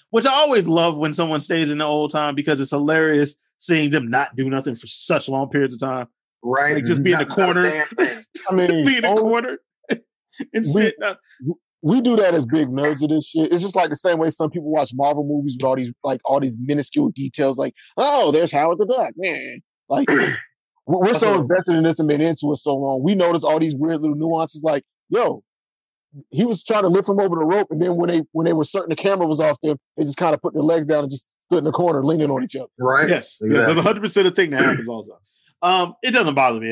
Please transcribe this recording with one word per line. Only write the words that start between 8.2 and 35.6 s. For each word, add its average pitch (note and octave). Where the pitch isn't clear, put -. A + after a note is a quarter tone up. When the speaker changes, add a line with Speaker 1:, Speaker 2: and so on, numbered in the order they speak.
Speaker 3:
I F#3
mean, F3+
Speaker 1:
<laughs> E3
Be C4
in A#3
the -
Speaker 3:
only G#3
Speaker 1:
corner A#3
<laughs> -
and -
Speaker 3:
we, G#3
Speaker 1:
shit. G#3+
Uh, F#3+
Speaker 3:
we G#3
do A#3
that F#3+
as D#3
big C#3+
nerds C#3
of -
this D#3
shit. D#3+
It's F3
just F#3+
like F3
the D3+
same E3+
way D#3+
some D#3
people D#3
watch D3
Marvel C#3+
movies C#3+
with B2+
all C3
these, B2
like, B2+
all C#3
these B2
minuscule D3
details, C3+
like, C3+
"Oh, B3
there's D#3+
Howard F#3
the G#3
Duck," G#3+
man. C3+
Like, C4+
Speaker 2:
<clears throat> -
Speaker 3:
we're, F3
we're G3+
so A3
Speaker 2:
Uh-huh. F#3
Speaker 3:
invested F3
in D#3+
this E3
and D#3
been D3
into D3+
it C#3
so C#3+
long. C3+
We F#3
notice E3+
all D#3
these D#3+
weird D#3
little D3+
nuances, D#3+
like, D3
yo, F3
he E3+
was A3+
trying G#3+
to F#3
lift F#3+
him G3+
over F#3+
the D#3+
rope, F#3+
and D#3+
then F3
when F3
they, E3
when D#3+
they E3+
were D#3
certain F3
the D#3
camera G3
was D#3
off D3+
them, D3+
they D#3
just C#3+
kinda D#3+
put -
their D#3
legs D#3+
down D3+
and C3+
just C#3
stood F3
in D3
the D3+
corner D#3+
leaning D3+
on C3
each -
other. B2+
Speaker 2:
Right. C3
Speaker 1:
Yes, B2+
yes, G#2+
Speaker 2:
Exactly. C#3+
Speaker 1:
that's A#2+
a -
hundred G3+
percent G3
a F3
thing F3+
that C3
happens C3
all A2
the G#2
time. -